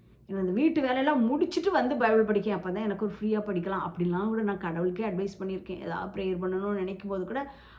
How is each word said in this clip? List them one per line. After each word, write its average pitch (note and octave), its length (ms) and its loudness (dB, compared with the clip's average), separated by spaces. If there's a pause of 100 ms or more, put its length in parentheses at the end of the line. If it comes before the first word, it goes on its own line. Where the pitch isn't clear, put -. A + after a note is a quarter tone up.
(260)
"எனக்கு F#3+ 200 -2
இந்த F3+ 60 2
வீட்டு D#4 280 4
வேலையெல்லாம் C4 440 4
முடிச்சுட்டு E4+ 480 2
வந்து C4 240 2
பைபிள் A3 280 6
படிக்கேன், G3+ 280 2
அப்போ F3+ 200 -4
தான் G#3 100 -4
எனக்கு G#3 240 -2
ஒரு G3 140 -4
ஃப்ரீயா G#3+ 200 0
படிக்கலாம்" F#3+ 480 -2
அப்படிலாம் F3 380 0
கூட A3 160 0
நான் G3+ 160 0
கடவுளுக்கே F3+ 500 -2
அட்வைஸ் G3 300 -4
பண்ணியிருக்கேன். F#3+ 420 -6
ஏதாவது F#3+ 340 -6
ப்ரேயர் F#3+ 240 -2
பண்ணணும்னு F#3+ 360 -2
நினைக்கும் G3 360 -4
போது F#3 140 -2
கூட C4+ 280 -4 (260)